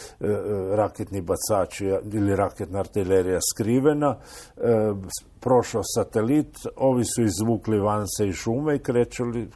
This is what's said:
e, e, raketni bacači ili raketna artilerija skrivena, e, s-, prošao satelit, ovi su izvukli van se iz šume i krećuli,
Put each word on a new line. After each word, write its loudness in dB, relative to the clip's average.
e, -4
e, 0
raketni -2
bacači -2
ili 2
raketna -2
artilerija 2
skrivena, 2
e, -18
s-, -8
prošao 2
satelit, 0
ovi 2
su 0
izvukli 0
van 0
se 0
iz -4
šume -2
i -2
krećuli, -2